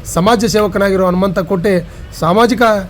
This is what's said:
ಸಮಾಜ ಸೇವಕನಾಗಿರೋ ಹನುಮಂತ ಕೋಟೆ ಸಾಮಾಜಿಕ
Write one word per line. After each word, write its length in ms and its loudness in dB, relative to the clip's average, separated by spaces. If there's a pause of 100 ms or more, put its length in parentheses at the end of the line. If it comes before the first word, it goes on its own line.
ಸಮಾಜ 400 2
ಸೇವಕನಾಗಿರೋ 600 0
ಹನುಮಂತ 320 0
ಕೋಟೆ 500 -2 (300)
ಸಾಮಾಜಿಕ 440 2 (280)